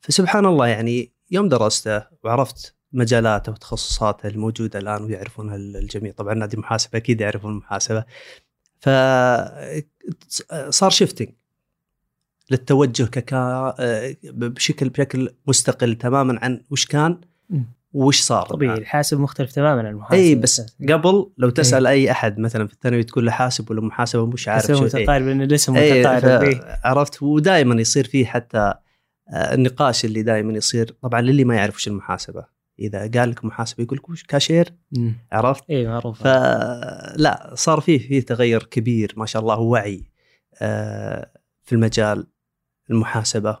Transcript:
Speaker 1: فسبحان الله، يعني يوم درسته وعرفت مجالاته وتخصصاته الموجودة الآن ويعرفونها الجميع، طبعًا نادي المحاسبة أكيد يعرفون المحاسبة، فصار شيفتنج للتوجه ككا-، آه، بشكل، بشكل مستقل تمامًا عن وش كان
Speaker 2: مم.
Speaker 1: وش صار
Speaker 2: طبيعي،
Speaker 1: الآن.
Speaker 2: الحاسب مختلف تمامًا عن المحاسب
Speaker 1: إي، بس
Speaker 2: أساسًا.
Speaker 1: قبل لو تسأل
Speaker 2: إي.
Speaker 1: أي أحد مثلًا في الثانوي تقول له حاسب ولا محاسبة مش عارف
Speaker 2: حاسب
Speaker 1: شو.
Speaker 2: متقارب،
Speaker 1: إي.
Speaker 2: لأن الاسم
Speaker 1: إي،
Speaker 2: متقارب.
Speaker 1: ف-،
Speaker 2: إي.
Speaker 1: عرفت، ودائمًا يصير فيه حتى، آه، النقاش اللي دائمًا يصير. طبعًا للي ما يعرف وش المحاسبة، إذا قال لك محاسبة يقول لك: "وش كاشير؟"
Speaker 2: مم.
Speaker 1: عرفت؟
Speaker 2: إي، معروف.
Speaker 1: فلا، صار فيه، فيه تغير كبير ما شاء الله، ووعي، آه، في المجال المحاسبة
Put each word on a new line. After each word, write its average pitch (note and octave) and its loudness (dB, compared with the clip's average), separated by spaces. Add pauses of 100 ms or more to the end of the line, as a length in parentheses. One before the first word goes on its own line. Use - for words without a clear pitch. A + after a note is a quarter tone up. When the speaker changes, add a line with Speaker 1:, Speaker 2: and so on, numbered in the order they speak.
Speaker 1:
فسبحان G3 2
الله، D3 4
يعني A#2 -2 (200)
يوم F#3+ 0
درسته A2 0 (200)
وعرفت A#2+ -4 (180)
مجالاته A2+ 0
وتخصصاته - -4
الموجودة G#2+ -6
الآن G#2 -6
ويعرفونها G#2 -10
الجميع، G2+ -8
طبعًا G#2 -6
نادي G#2+ -6
المحاسبة A2 -6
أكيد A2+ 0
يعرفون G#2 -6
المحاسبة، G#2 -6 (760)
فصار C3+ 0
شيفتنج E3+ 0 (1200)
للتوجه C3 2
ككا-، A#2+ -4
آه، B2+ -4
بشكل، C3 -4
بشكل C3 -4 (180)
مستقل B2 0
تمامًا B2+ 0
عن B2 -4
وش C#3 -4
كان E3 0 (280)
Speaker 2:
مم. C#3+ -2 (280)
Speaker 1:
وش C#3 2
صار G2+ 0
Speaker 2:
طبيعي، C#3+ -2
Speaker 1:
الآن. A2 -4
Speaker 2:
الحاسب D3 -2
مختلف C#3 -2
تمامًا C#3+ 2
عن A2 -4
المحاسب G#2+ -4
Speaker 1:
إي، F3 8
بس B2 0
Speaker 2:
أساسًا. C3+ -2
Speaker 1:
قبل F3+ 2
لو B2+ 4
تسأل C3 2
Speaker 2:
إي. C3 4
Speaker 1:
أي C3+ 4
أحد G#2+ -2
مثلًا A2 -2
في - -12
الثانوي A#2+ 0
تقول A#2 -2
له A2+ 2
حاسب B2 -2
ولا A2 -4
محاسبة A#2 -2
مش B2 -6
عارف A2 2
Speaker 2:
حاسب D3 2
Speaker 1:
شو. C#3 4
Speaker 2:
متقارب، B2 0
Speaker 1:
إي. C#3+ 4 (140)
Speaker 2:
لأن C3+ 0
الاسم C#3 2
Speaker 1:
إي، C#3+ 6
Speaker 2:
متقارب. B2+ 4
Speaker 1:
ف-، B2+ 6
Speaker 2:
إي. B2+ 0
Speaker 1:
عرفت، C#3 0
ودائمًا D3 4
يصير B2 0
فيه C3+ 2
حتى، A#2 -4
آه، G2+ 0 (760)
النقاش B2+ 2
اللي A2 -2
دائمًا A2 0
يصير. A2+ -2
طبعًا A#2 0
للي C3+ 4
ما B2 2
يعرف G#2 0
وش - -8
المحاسبة، G2 -8 (340)
إذا G#2 -6
قال A#2+ 0
لك A#2 -8
محاسبة A2+ -6
يقول C3+ -6
لك: - -16
"وش E3+ -14
كاشير؟" E3 2 (240)
Speaker 2:
مم. A#2 0 (160)
Speaker 1:
عرفت؟ A#2+ 0
Speaker 2:
إي، B2+ -2
معروف. A#2 -8
Speaker 1:
فلا، B2+ 0
صار D3+ 0
فيه، C#3 2
فيه C3+ 0
تغير A#2+ 0
كبير A2+ -2
ما A2 -6
شاء A2 -4
الله، A2 0
ووعي، G#2+ 0 (500)
آه، G#2+ -6 (320)
في - -2
المجال G#2+ 0 (640)
المحاسبة A2 -2